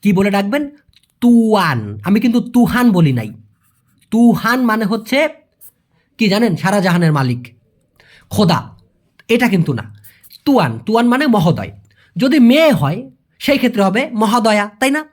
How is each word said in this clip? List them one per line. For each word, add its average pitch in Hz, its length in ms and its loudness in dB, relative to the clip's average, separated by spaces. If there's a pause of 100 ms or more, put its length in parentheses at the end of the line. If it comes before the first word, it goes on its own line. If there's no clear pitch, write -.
কি 202 100 0
বলে 196 180 0
ডাকবেন? 208 400 -4 (500)
তুয়ান। 190 840 0
আমি 202 160 0
কিন্তু 233 200 0
তুহান 240 500 0
বলি 170 220 2
নাই। 113 180 -6 (800)
তুহান 233 540 2
মানে 220 200 0
হচ্ছে 233 440 -2 (880)
কি 226 100 0
জানেন? 202 280 0
সারা 196 240 0
জাহানের 175 320 0
মালিক, 127 420 -4 (760)
খোদা, 165 400 -2 (580)
এটা 233 200 0
কিন্তু 165 240 0
না। 107 220 -8 (500)
তুয়ান, 170 340 0
তুয়ান 226 300 0
মানে 254 180 0
মহোদয়। 165 460 0 (440)
যদি 269 220 0
মেয়ে 277 340 4
হয়, 175 380 -4 (280)
সেই - 180 -2
ক্ষেত্রে 240 260 -2
হবে 196 280 -2
মহোদয়া, 214 600 0 (100)
তাই 277 100 0
না? 311 220 -4